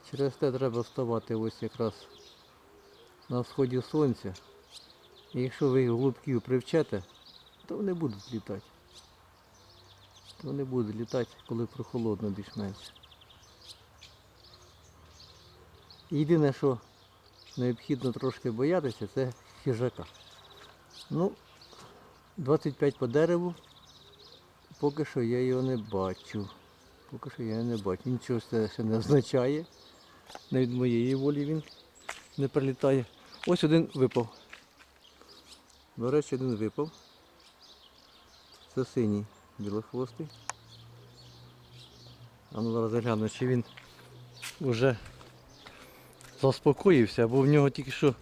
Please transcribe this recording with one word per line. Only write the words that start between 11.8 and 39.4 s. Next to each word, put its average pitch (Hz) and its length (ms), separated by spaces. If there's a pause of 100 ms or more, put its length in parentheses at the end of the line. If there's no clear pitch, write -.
більш-менш. 98 480 (3250)
Єдине, 151 440
що 131 260 (800)
необхідно 123 540
трошки 127 400
боятися, 135 600
це 127 200 (300)
хижака. 117 420 (1040)
Ну, 170 220 (1080)
двадцять 147 400
п'ять 143 200
по 127 100
дереву, 165 480 (1200)
поки 147 260
що - 160
я 120 200
його 127 200
не 131 160
бачу. 101 720 (640)
Поки 135 180
що 127 140
я 110 80
його 113 120
не 120 140
бачу. 95 280
Нічого 123 340
це 110 300
ще - 140
не 110 140
означає. 139 680 (880)
Не 131 80
від 123 140
моєї 123 420
волі 143 300
він 156 180 (720)
не 139 100
прилітає. 135 580 (420)
Ось 180 160
один 165 300
випав. 123 360 (1700)
До 123 140
речі, 147 240
один 127 200
випав. 110 360 (1800)
Це 131 100
синій 104 400 (320)